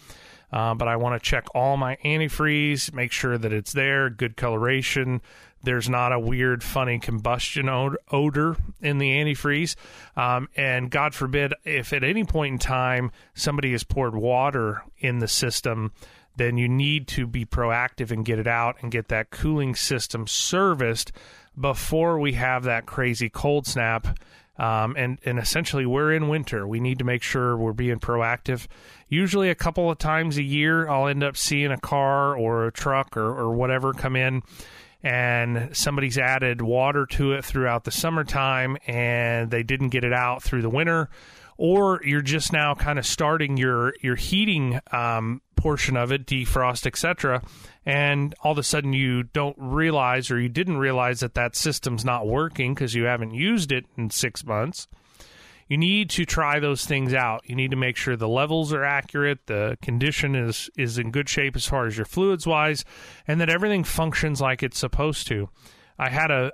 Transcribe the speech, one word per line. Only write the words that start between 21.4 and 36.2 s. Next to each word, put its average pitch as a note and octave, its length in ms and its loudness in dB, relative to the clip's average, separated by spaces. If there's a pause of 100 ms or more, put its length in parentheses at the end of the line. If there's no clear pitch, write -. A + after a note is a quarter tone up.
before D#3 600 0
we C#3+ 160 0
have B2+ 300 0
that A#2 220 -2
crazy A#2+ 420 -2
cold C#3+ 380 0
snap. A2+ 520 0 (380)
Um, A2 400 0
and, B2+ 280 -2
and B2 160 0
essentially, C#3+ 440 0
we're C#3+ 280 2
in D#3 160 2
winter. C#3+ 360 -2
We G#2+ 140 -4
need B2+ 220 0
to B2+ 40 -2
make B2 180 0
sure B2 340 0
we're A2+ 160 0
being A#2+ 260 0
proactive. A#2+ 680 -2 (400)
Usually F#3 420 2
a E3 60 2
couple E3+ 340 0
of D#3+ 80 -4
times D#3 380 0
a C#3+ 80 0
year, D#3 440 4
I'll C#3 200 2
end C#3+ 160 0
up C#3 120 -2
seeing C#3+ 360 0
a B2+ 60 -2
car C#3 580 2
or A2+ 300 0
a A#2 60 -4
truck C3+ 440 -2
or, A2+ 200 0
or A#2 160 -2
whatever C3 400 2
come C3 220 -2
in, C3 280 0 (600)
and A#2+ 720 0
somebody's C#3 420 0
added B2+ 440 2